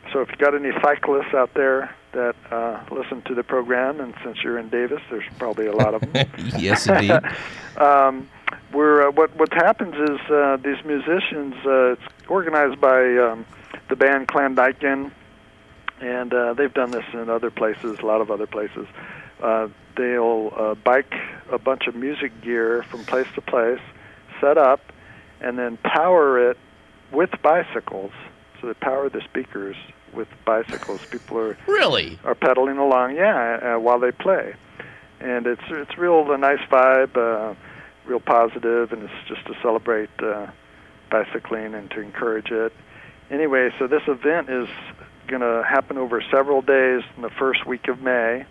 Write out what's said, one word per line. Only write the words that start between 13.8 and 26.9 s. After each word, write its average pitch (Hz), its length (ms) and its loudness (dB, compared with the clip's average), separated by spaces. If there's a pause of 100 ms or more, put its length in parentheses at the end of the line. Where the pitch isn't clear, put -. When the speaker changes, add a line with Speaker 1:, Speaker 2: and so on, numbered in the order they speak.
Speaker 1:
the 131 80 -2
band 135 320 2
Clan 139 260 0
Dyken, 135 560 0 (880)
and, 123 340 -4
uh, 120 200 2
they've 117 200 0
done 123 180 0
this 117 200 -6
in 117 180 -8
other 117 220 -2
places, 107 480 -4
a 113 60 -8
lot 110 160 2
of 110 100 -4
other 104 160 -4
places. 104 400 -8 (540)
Uh, 110 260 0 (300)
they'll, 117 580 0
uh, 107 200 -2
bike 127 380 2 (380)
a 123 80 -2
bunch 131 280 -2
of 120 80 -6
music 139 360 -6 (100)
gear 117 420 -2
from 117 200 -14
place 127 320 -2
to 143 60 -6
place, 123 400 0 (580)
set 143 180 4
up, 139 220 6 (640)
and 123 180 -6
then 117 240 -4
power 151 680 4
it - 80 -2 (540)